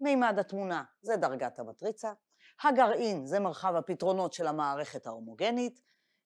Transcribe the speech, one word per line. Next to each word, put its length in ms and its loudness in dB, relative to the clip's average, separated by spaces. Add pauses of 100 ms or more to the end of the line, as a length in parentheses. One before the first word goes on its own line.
מימד 380 4
התמונה 460 -2 (180)
זה 140 0
דרגת 420 -2
המטריצה, 540 -8 (500)
הגרעין 640 4
זה 140 0
מרחב 340 0
הפתרונות 580 0
של 140 -4
המערכת 600 -2
ההומוגנית, 760 -4 (460)